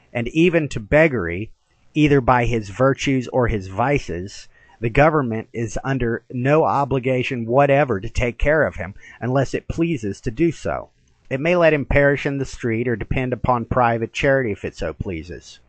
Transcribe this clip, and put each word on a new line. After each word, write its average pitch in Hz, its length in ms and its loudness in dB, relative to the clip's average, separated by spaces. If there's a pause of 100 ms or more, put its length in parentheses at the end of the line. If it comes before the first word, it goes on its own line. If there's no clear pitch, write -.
(120)
and 117 160 -4
even 160 400 2
to - 140 -6
beggary, 107 720 0 (420)
either 147 260 4
by 123 240 4
his 113 240 -2
virtues 131 640 0
or 123 180 0
his 98 220 -4
vices, 98 800 -4 (300)
the 117 100 -2
government 135 640 2
is 117 300 -6
under 127 460 -2
no 139 340 2
obligation 123 840 0
whatever 135 540 2
to 107 100 -8
take 123 280 -2
care 147 260 2
of 92 120 -2
him 95 180 -8 (260)
unless 127 360 -2
it - 120 -8
pleases 151 540 -4
to 113 100 -6
do 151 200 0
so. 69 380 -6 (400)
It 131 100 -4
may 165 160 0
let 165 180 4
him 143 120 0
perish 143 400 2
in 143 120 -2
the 135 80 -4
street 117 420 -4
or 120 80 0
depend 127 380 -4
upon 120 320 0
private 117 480 0
charity 135 380 2
if 95 120 -8
it 92 120 -8
so 82 180 -6
pleases. 80 760 -10